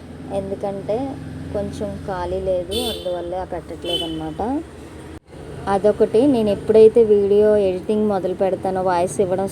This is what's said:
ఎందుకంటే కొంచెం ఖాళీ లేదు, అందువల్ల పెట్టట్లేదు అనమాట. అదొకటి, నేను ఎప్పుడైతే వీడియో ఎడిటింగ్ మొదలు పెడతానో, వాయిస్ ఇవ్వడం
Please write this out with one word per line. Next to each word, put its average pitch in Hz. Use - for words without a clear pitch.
ఎందుకంటే 196
కొంచెం 202
ఖాళీ 180
లేదు, 180
అందువల్ల 180
పెట్టట్లేదు 170
అనమాట. 160
అదొకటి, 208
నేను 214
ఎప్పుడైతే 220
వీడియో 208
ఎడిటింగ్ 214
మొదలు 180
పెడతానో, 190
వాయిస్ 180
ఇవ్వడం 190